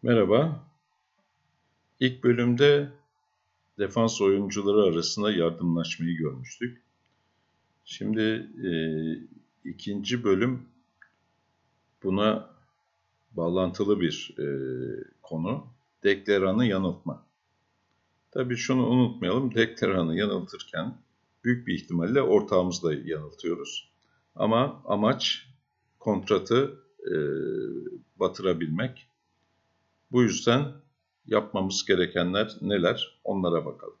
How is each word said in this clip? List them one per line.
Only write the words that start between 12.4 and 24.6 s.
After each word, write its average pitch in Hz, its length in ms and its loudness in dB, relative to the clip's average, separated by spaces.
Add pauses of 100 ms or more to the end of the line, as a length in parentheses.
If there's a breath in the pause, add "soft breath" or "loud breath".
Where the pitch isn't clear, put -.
bağlantılı 92 680 0
bir, - 380 -4
e, 71 60 -4 (760)
konu. 90 460 -6 (360)
Dekleranı 101 600 2
yanıltma. 95 600 -2 (1040)
Tabii 123 260 -4
şunu 127 300 0
unutmayalım, 120 680 0
dekleranı 95 600 0
yanıltırken 101 800 -4 (460)
büyük 120 240 -2
bir 107 60 -2
ihtimalle 87 480 0
ortağımızı 90 600 2
da 82 100 2
yanıltıyoruz. 76 1000 -8 (440)
Ama 113 500 0